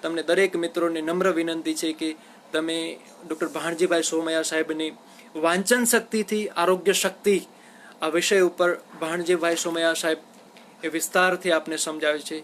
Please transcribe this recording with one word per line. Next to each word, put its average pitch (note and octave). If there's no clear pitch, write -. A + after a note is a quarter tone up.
તમને D#3+
દરેક F3+
મિત્રોને E3+
નમ્ર F3+
વિનંતી E3
છે D#3
કે D#3
તમે E3
ડોક્ટર D#3+
ભાણજીભાઈ E3
સોમૈયા D#3+
સાહેબની D#3
વાંચન F#3
શક્તિથી A3
આરોગ્ય F3+
શક્તિ F#3+
આ D#3
વિષય E3+
ઉપર F3
ભાણજીભાઈ E3+
સોમૈયા E3
સાહેબ D#3+
એ E3
વિસ્તારથી F3+
આપને D#3+
સમજાવે D3+
છે. D#3